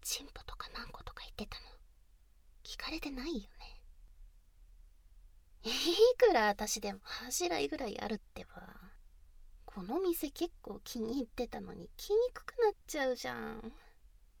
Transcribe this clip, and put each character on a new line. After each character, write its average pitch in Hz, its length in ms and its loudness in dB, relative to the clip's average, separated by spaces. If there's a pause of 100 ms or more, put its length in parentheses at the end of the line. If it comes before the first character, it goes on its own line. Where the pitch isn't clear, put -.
チ - 220 -4
ン 285 40 -14
ポ - 160 -14
と - 120 -10
か - 200 -8
何 - 160 -8
個 - 120 -14
と - 80 -10
か - 120 -12
言 - 80 -14
っ - 20 -16
て 214 140 -6
た - 120 -10
の、 - 60 -18 (1000)
聞 - 140 -12
か - 140 -6
れ 320 80 -2
て 302 100 -4
な 262 160 -4
い 330 80 -2
よ - 0 -
ね。 208 160 -2 (2250)
い 220 80 -2 (460)
く 453 140 10
ら 220 180 8
私 214 300 0
で 202 140 -4
も 196 80 -12
恥 254 440 -4
じ 349 40 2
ら 330 80 2
い 285 100 2
ぐ 311 100 -2
ら 269 100 -2
い - 120 -4
あ - 80 -2
る 226 80 0
っ 202 40 -4 (160)
て - 100 -10
ば。 - 60 -20 (1120)
こ - 160 -10
の 220 180 -2
店 339 300 2
結 330 320 -2
構 - 220 -8
気 - 160 -6
に 226 160 -2
入 277 80 2
っ 226 40 -8
て 240 200 -4
た 226 120 -8
の 185 140 -8
に 180 240 -12
気 - 140 -4
に 466 220 6
く - 120 -12
く - 60 -14 (100)
な 440 80 8
っ 403 40 2 (120)
ち - 140 -4
ゃ 262 100 4
う 247 60 2
じ 247 120 -6
ゃ 247 80 -2
ん。 226 380 -6 (680)